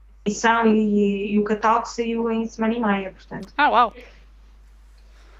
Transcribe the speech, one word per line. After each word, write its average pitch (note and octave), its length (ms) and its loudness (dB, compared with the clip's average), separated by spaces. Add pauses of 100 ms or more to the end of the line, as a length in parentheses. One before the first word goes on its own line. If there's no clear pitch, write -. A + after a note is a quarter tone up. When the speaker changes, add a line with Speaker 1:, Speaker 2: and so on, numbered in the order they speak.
(260)
Speaker 1:
edição A3+ 420 2
e, G#3 680 2
e G#3 60 2
o G#3 40 2
catálogo A3 440 0
saiu A#3 440 -4
em A3+ 140 -2
semana A3+ 300 -4
e B3 60 -4
meia, G3 300 -2
portanto. - 460 -16
Speaker 2:
Ah, C#4+ 140 2
uau! A3+ 220 2 (1500)